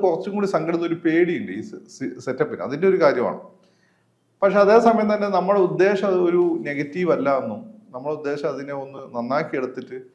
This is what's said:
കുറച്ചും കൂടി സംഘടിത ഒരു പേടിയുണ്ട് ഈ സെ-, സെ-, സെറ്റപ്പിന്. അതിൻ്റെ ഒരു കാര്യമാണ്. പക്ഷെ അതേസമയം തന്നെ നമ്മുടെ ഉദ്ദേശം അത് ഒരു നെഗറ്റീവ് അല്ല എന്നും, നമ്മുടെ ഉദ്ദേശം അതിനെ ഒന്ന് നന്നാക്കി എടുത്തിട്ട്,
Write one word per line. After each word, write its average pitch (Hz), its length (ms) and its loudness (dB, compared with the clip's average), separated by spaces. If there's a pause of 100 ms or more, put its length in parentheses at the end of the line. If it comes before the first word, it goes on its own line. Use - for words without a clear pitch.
കുറച്ചും 190 340 0
കൂടി 202 180 0
സംഘടിത 165 340 -2
ഒരു 165 160 -2
പേടിയുണ്ട് 160 540 0
ഈ 110 100 -8
സെ-, - 120 -16 (140)
സെ-, 131 180 -8 (120)
സെറ്റപ്പിന്. 127 420 -2
അതിൻ്റെ 147 240 -2
ഒരു 190 140 2
കാര്യമാണ്. 123 360 2 (1000)
പക്ഷെ 196 220 4
അതേസമയം 220 500 6
തന്നെ 202 220 -2
നമ്മുടെ 190 320 2
ഉദ്ദേശം 190 420 2
അത് 180 80 2 (100)
ഒരു 175 140 4 (260)
നെഗറ്റീവ് 151 480 -2
അല്ല 131 140 0 (120)
എന്നും, 110 200 -8 (320)
നമ്മുടെ 139 240 -8
ഉദ്ദേശം 143 360 -6
അതിനെ 139 200 -10 (100)
ഒന്ന് 135 160 -16 (160)
നന്നാക്കി 135 440 -4
എടുത്തിട്ട്, 127 380 -8 (160)